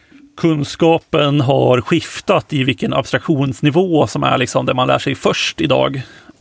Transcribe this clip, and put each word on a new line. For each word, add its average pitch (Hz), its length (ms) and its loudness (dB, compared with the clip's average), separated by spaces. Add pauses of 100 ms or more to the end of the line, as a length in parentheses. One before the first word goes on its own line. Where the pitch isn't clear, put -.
(380)
kunskapen 151 1040 0
har 127 400 2
skiftat - 720 -2
i 135 100 0
vilken 160 300 -2
abstraktionsnivå 143 1120 0
som 147 160 -6
är 131 140 0
liksom 127 280 -2
det 135 80 0
man 127 140 0
lär 135 120 2
sig 139 160 -4
först - 460 -4
idag. 135 400 0 (400)